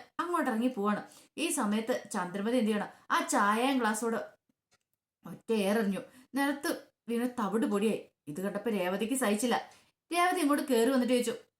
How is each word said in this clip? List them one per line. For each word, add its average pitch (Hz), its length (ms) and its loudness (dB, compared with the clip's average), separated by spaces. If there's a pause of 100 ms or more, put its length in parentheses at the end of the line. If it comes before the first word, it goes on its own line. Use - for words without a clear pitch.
(200)
അങ്ങോട്ട് 330 300 0
ഇറങ്ങി 233 200 2
പോവാണ്. 202 320 0 (360)
ഈ 294 120 -2
സമയത്ത് 226 460 0 (160)
ചന്ദ്രമതി 202 460 -2
എന്ത് 220 140 4
ചെയ്യണം, 202 200 -2 (200)
ആ 339 160 2
ചായയും 240 520 2
ഗ്ലാസ്സോട് 220 400 0 (1040)
ഒറ്റ 170 240 -10 (100)
ഏറെറിഞ്ഞു. 202 420 0 (320)
നിലത്ത് 285 360 -2 (360)
വീണ് 233 220 -2 (100)
തവിട് 220 280 0
പൊടിയായി. 208 340 0 (280)
ഇത് 147 140 -8
കണ്ടപ്പോ 196 300 -4
രേവതിക്ക് 196 440 -2
സഹിച്ചില്ല. 214 420 0 (540)
രേവതി 359 280 2
ഇങ്ങോട്ട് 285 280 2
കേറി 233 220 4
വന്നിട്ട് 254 240 4
ചോദിച്ചു, 226 220 2 (240)